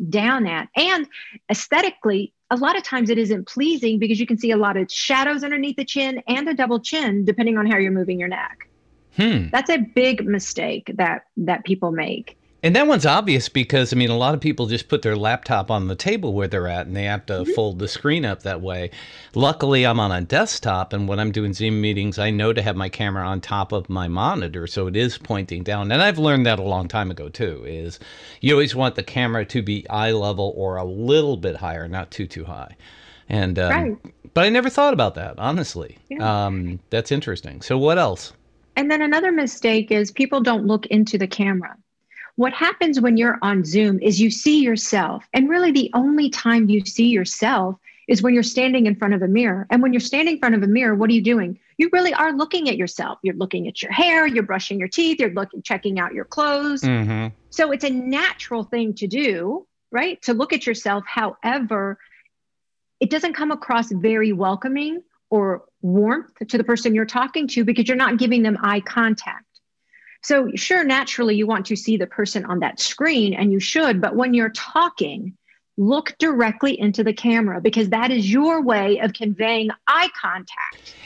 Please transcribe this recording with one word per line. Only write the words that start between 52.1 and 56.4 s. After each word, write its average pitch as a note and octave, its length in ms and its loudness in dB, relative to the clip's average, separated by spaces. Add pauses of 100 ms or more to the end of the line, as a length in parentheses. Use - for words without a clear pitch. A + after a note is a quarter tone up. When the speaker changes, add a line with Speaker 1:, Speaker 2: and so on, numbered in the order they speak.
Speaker 1:
are D#4 180 2
looking D4+ 380 -2
at G#3 80 -2
yourself. - 440 -6
You're F#3+ 140 -2
looking F3+ 320 -4
at - 140 -10
your - 100 -10
hair, E4 340 2
you're A#3 180 0
brushing G3 360 -4
your F#3 80 -4
teeth, D#4+ 320 0
you're A3 140 0
looking, G3 280 -6
checking F#3+ 380 -4
out F3 140 -2
your G3 120 -8
clothes. C#4+ 580 -2